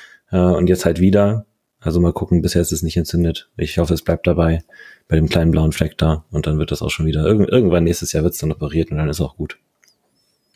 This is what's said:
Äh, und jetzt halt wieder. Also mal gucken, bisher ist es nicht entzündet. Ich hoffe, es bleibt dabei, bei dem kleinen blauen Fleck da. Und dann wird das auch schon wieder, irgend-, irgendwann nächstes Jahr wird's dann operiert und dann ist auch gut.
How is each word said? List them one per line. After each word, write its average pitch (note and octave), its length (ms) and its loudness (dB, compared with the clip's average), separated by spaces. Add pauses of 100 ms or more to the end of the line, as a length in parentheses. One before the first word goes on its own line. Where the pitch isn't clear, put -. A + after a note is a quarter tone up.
(300)
Äh, F2+ 80 0
und F2+ 300 2
jetzt F2+ 160 2
halt E2+ 160 0
wieder. G2+ 460 2 (340)
Also E2 200 0
mal E2+ 140 2
gucken, F2 260 0
bisher E2+ 220 0
ist - 100 -4
es - 100 -4
nicht D#2+ 140 -4
entzündet. E2+ 640 -2
Ich D#2+ 180 -6
hoffe, E2 160 0
es D#2 80 -2
bleibt - 260 -4
dabei, E2 360 2 (440)
bei E2 100 0
dem D#2 120 2
kleinen E2 220 2
blauen D#2 220 2
Fleck - 260 -4
da. D#2 320 0
Und D#2 160 -4
dann D2+ 120 0
wird D2+ 120 -4
das D2 100 -4
auch D2 100 -4
schon - 140 -4
wieder, D2+ 220 0
irgend-, G#2 240 2
irgendwann F2 340 4
nächstes E2+ 300 -2
Jahr D#2 100 0
wird's D2+ 140 -2
dann D#2 140 -2
operiert D#2 380 -4
und D2+ 60 -6
dann D#2 140 -2
ist F2+ 100 -4
auch - 160 -4
gut. - 220 -10 (960)